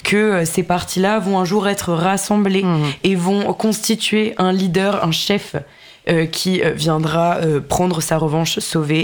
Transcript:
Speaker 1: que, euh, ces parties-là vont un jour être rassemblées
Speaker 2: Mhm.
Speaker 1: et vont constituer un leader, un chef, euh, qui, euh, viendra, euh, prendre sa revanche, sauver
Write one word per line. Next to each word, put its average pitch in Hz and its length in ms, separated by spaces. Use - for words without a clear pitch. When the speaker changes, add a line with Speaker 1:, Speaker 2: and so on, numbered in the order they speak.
Speaker 1:
que, - 140
euh, 202 280
ces 165 160
parties-là 180 560
vont 190 220
un 185 60
jour 196 220
être 196 260
rassemblées 190 680
Speaker 2:
Mhm. 165 240
Speaker 1:
et 190 120
vont 196 380
constituer 214 840
un 185 160
leader, 190 500
un 165 80
chef, 202 440
euh, 165 200
qui, 180 340
euh, 156 120
viendra, 160 640
euh, 156 220
prendre 175 420
sa 160 180
revanche, 160 400
sauver 156 440